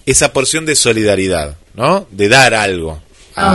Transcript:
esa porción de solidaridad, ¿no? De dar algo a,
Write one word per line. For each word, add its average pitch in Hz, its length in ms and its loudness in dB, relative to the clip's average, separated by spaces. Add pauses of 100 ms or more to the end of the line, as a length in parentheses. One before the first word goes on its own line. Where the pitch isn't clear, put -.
esa 135 280 0
porción 156 320 -2
de 151 100 -2
solidaridad, 95 840 0 (180)
¿no? 170 360 -2
De 101 180 0
dar 123 240 4
algo 90 480 -4 (340)
a, 90 200 0